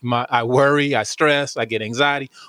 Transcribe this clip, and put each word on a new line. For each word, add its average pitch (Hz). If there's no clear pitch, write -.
My, 123
I 120
worry, 139
I 110
stress, 143
I 117
get 110
anxiety 135